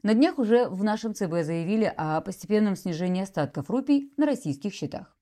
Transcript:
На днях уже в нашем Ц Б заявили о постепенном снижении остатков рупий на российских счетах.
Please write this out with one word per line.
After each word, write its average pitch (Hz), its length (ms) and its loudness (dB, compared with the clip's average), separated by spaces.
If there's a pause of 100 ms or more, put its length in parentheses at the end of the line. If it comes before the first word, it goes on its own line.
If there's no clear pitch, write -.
На 208 120 4
днях 311 240 4
уже 233 280 4
в 185 160 -4
нашем 214 320 -2
Ц 190 140 -2
Б 165 160 0
заявили 170 500 0
о 156 280 -2
постепенном 202 520 0
снижении 180 480 -2
остатков 165 460 -4
рупий 277 480 0
на 285 80 2
российских 196 480 -2
счетах. - 500 -10